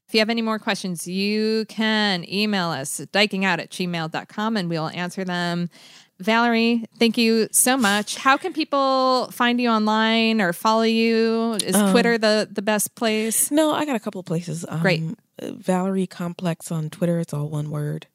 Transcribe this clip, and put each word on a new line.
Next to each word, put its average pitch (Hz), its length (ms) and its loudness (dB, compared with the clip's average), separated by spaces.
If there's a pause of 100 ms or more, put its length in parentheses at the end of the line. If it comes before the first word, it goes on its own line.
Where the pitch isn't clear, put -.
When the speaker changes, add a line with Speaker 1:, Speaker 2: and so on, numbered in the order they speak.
Speaker 1:
If - 60 -6
you 220 60 4
have 214 100 2
any 233 140 -2
more 220 160 -2
questions, 190 480 -4
you 214 600 0
can 214 640 0
email 196 380 0
us 139 300 -6
at 143 120 -12
dyking 196 320 2
out 175 160 2
at - 120 -12
gmail 170 400 -4
dot - 160 -6
com, 220 280 -4
and 175 140 -2
we 165 80 -2
will 156 120 -4
answer 180 340 -8
them. 175 480 -4 (480)
Valerie, 226 680 2 (140)
thank 226 180 2
you 226 340 4
so 254 240 4
much. 208 400 2
How 277 220 4
can 349 160 -6
people 262 800 0
find 240 280 0
you 240 100 0
online 220 720 2
or 175 120 2
follow 226 300 2
you? 226 720 2
Is 190 200 -2
Speaker 2:
Um, 202 160 4
Speaker 1:
Twitter 233 260 4
the, 214 320 2
the 220 120 -6
best 208 340 -2
place? 220 560 -2
Speaker 2:
No, 302 220 2
I 302 120 -2
got 277 100 -2
a 214 40 -2
couple 202 200 -8
of 180 60 -14
places. 170 440 -4
Um, 156 120 -6
Speaker 1:
Great. 170 200 2 (400)
Speaker 2:
uh, - 120 -8
Valerie 185 540 -2
Complex 175 640 -6
on 156 200 -4
Twitter. 170 280 0
It's 165 140 -6
all 147 160 -4
one 151 220 -4
word. 151 440 -6